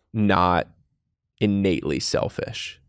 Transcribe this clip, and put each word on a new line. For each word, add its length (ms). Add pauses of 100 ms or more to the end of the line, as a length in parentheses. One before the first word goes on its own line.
(140)
not 540 (720)
innately 600
selfish. 880